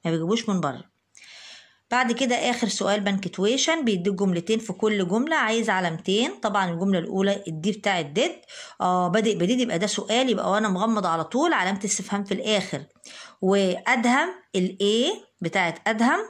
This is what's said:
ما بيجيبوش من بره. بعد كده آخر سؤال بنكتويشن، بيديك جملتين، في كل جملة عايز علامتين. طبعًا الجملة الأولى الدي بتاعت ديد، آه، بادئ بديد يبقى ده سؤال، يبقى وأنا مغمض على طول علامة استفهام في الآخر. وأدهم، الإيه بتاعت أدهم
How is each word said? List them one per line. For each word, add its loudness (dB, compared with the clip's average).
ما 0
بيجيبوش 0
من 0
بره. -4
بعد 2
كده 2
آخر 0
سؤال 0
بنكتويشن، 0
بيديك 0
جملتين، 0
في -6
كل 0
جملة 0
عايز 0
علامتين. 0
طبعًا -2
الجملة 0
الأولى 0
الدي -2
بتاعت -2
ديد، 0
آه، 2
بادئ 2
بديد 2
يبقى 0
ده 0
سؤال، 0
يبقى 0
وأنا 2
مغمض 0
على 0
طول 0
علامة 0
استفهام -4
في -4
الآخر. -2
وأدهم، 2
الإيه 2
بتاعت -2
أدهم 2